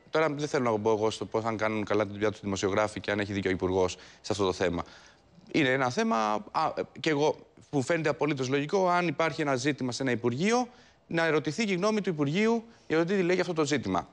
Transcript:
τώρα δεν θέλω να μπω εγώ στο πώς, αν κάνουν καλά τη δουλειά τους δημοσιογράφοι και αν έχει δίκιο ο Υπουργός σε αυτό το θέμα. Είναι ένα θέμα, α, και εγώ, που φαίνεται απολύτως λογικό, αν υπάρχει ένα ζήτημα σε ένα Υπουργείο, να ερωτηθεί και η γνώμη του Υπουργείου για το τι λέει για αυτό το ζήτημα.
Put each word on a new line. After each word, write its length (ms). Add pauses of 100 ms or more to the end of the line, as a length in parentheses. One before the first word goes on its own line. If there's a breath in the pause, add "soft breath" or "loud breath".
τώρα 200
δεν 180
θέλω 240
να 60
μπω 140
εγώ 180
στο 160
πώς, 180
αν 140
κάνουν 280
καλά 200
τη 60
δουλειά 200
τους 80
δημοσιογράφοι 600
και 120
αν 80
έχει 140
δίκιο 160
ο 40
Υπουργός 400 (280 loud breath)
σε 100
αυτό 140
το 80
θέμα. 300 (680 loud breath)
Είναι 180
ένα 200
θέμα, 280 (340)
α, 220 (260)
και 100
εγώ, 260 (340)
που 120
φαίνεται 280
απολύτως 400
λογικό, 400
αν 180
υπάρχει 340
ένα 140
ζήτημα 360
σε 120
ένα 80
Υπουργείο, 560 (400 loud breath)
να 180
ερωτηθεί 400
και 80
η 20
γνώμη 260
του 80
Υπουργείου 540 (240 loud breath)
για 100
το 80
τι 160
λέει 120
για 80
αυτό 120
το 120
ζήτημα. 480